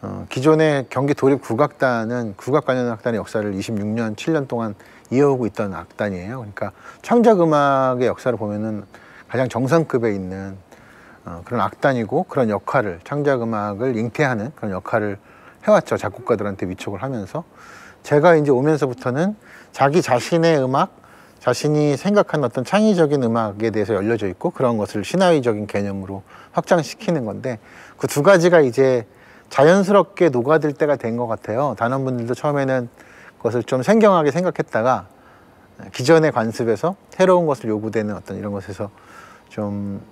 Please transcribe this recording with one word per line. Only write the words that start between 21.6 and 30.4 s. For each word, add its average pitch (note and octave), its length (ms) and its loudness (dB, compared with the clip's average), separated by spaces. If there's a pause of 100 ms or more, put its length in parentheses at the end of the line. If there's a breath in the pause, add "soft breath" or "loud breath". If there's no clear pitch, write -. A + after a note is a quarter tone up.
생각한 F#3+ 460 0
어떤 B2 200 -2
창의적인 E3+ 600 2
음악에 A2+ 480 -2
대해서 G#2 240 0
열려져 G#2 320 0
있고 B2 240 -4
그런 A#2+ 260 0
것을 G2+ 260 -4
신화의적인 C3+ 640 2
개념으로 G2 560 -6 (300 loud breath)
확장시키는 E3+ 720 -2
건데 G#2 320 -6 (400 loud breath)
그 C3+ 100 -4
두 C#3+ 140 -2
가지가 F3 400 6
이제 C3 460 2 (440 loud breath)
자연스럽게 F3+ 800 4
녹아들 D3 440 0